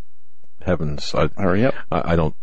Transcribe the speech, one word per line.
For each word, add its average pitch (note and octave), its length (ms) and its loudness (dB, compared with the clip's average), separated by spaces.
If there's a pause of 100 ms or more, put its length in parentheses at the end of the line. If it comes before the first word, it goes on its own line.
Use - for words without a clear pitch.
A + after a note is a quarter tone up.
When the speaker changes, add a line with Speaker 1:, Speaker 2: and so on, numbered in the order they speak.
(640)
Speaker 1:
heavens, D2+ 520 0
I, - 220 2
Speaker 2:
Hurry G2 300 2
up. C3+ 80 2 (180)
Speaker 1:
I, E2+ 200 0
I E2+ 40 4
don't D#2+ 260 2